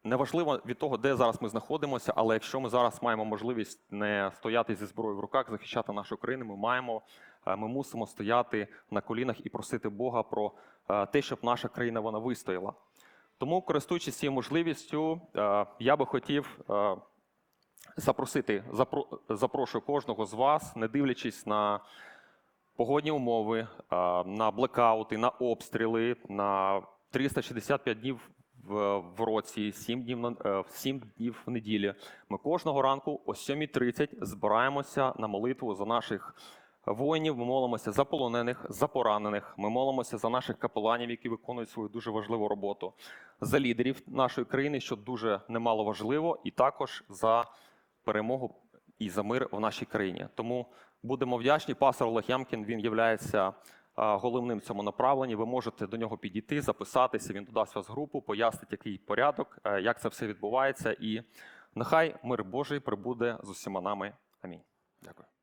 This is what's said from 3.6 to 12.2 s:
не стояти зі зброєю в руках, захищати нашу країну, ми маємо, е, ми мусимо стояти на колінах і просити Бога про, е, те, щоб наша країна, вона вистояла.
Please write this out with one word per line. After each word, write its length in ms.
не 420
стояти 400
зі 120
зброєю 300
в 40
руках, 300
захищати 420
нашу 240
країну, 280
ми 120
маємо, 460
е, 100
ми 120
мусимо 380
стояти 600
на 100
колінах 460
і 20
просити 400
Бога 340
про, 300
е, 180
те, 160
щоб 200
наша 260
країна, 320
вона 180
вистояла. 540